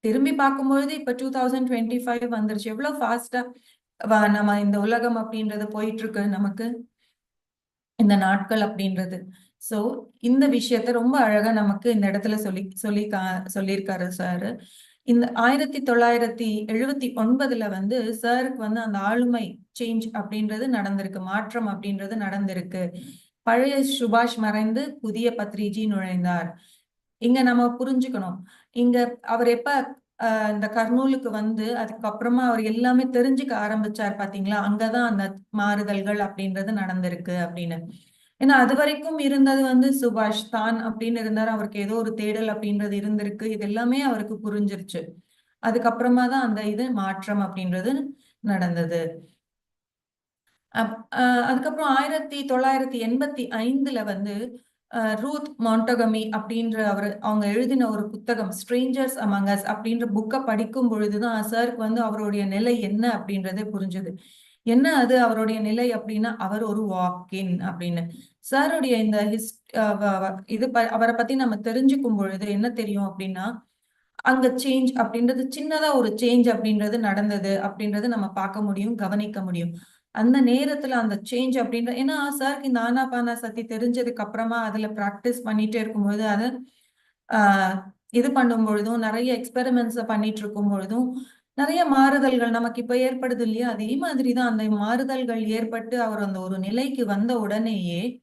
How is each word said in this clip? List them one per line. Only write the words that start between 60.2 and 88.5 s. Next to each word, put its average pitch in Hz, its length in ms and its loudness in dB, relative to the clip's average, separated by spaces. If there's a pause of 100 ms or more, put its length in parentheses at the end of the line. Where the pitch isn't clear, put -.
படிக்கும் 226 440 0
பொழுதுதான் 214 560 0
சாருக்கு 226 420 0
வந்து 226 160 0
அவருடைய 208 440 -2
நிலை 226 340 0
என்ன 208 280 0
அப்படின்றதே 196 640 -4
புரிஞ்சது. 190 400 -6 (540)
என்ன 277 300 6
அது 254 260 6
அவருடைய 220 380 2
நிலை 226 340 2
அப்படின்னா, 214 420 -2
அவர் 208 260 -4
ஒரு 214 200 -2 (120)
walk-in 185 640 -2
அப்படின்னு. 175 440 -4 (480)
சாருடைய 277 440 2 (100)
இந்த 208 200 2
ஹிஸ்-, - 520 -6
ஆ, 220 80 2 (160)
வ-, 196 220 0
வ-, 190 140 -4 (100)
இது 226 240 -2
ப-, 233 180 2
அவரை 226 260 2
பத்தி 233 200 0
நம்ம 247 220 0
தெரிஞ்சுக்கும் 254 600 2
பொழுது 190 320 -2
என்ன 208 220 0
தெரியும் 208 340 -2
அப்படின்னா, 190 420 -6 (680)
அங்க 254 340 4
சேஞ்ச் 254 460 2
அப்படின்றது, 240 480 2 (140)
சின்னதா 302 380 0
ஒரு 233 140 4 (140)
சேஞ்ச் 247 260 6
அப்படின்றது 214 500 0
நடந்தது 202 640 0
அப்படின்றது 208 460 -4
நம்ம 208 200 -2
பார்க்க 196 340 -4
முடியும், 202 320 -2
கவனிக்க 208 480 -4
முடியும். 175 320 -4 (360)
அந்த 247 320 4
நேரத்துல 285 460 2
அந்த 220 420 -2
சேஞ்ச் 254 320 0
அப்படின்ற, 233 280 -2 (120)
ஏன்னா 302 140 0 (220)
சாருக்கு 277 260 -2
இந்த 247 160 2
ஆனாபானா 240 540 0
சதி 226 280 -8
தெரிஞ்சதுக்கு 240 640 -2
அப்புறமா 226 380 -2
அதுல 214 240 -2
பிராக்டிஸ் 214 580 -4
பண்ணிட்டே 214 300 0
இருக்கும்போது, 214 520 0
அதை, 214 220 2 (840)
ஆ, 220 80 4 (720)
இது 240 220 4
பண்ணும் 233 320 4